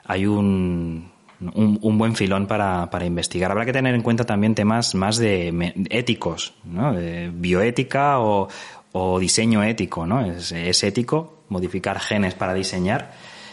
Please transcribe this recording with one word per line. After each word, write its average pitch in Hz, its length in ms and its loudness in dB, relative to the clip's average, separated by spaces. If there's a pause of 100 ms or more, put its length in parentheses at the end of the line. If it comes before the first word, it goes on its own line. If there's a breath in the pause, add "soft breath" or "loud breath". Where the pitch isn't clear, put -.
hay 95 200 0
un, 90 840 0 (300)
un, 104 400 2
un 107 160 2
buen 113 180 2
filón 98 320 2
para, 95 420 0
para 87 160 -4
investigar. - 460 -2
Habrá 107 140 0
que 127 80 -2
tener 131 200 2
en 120 100 2
cuenta 117 200 2
también 107 320 2
temas 107 400 2
más 98 220 2
de 95 340 2
me-, 85 220 -2 (160)
éticos, - 640 -4 (100)
¿no? 104 300 -2
De 87 360 -4
bioética 120 920 2
o, 101 260 2 (460 loud breath)
o 92 260 2
diseño 107 440 2
ético, 104 440 -2
¿no? 117 180 0
¿Es, 87 280 -6
es 85 280 0
ético 123 680 -2
modificar 95 500 -4
genes 101 360 0
para 92 180 -2
diseñar? 95 800 -4 (200 loud breath)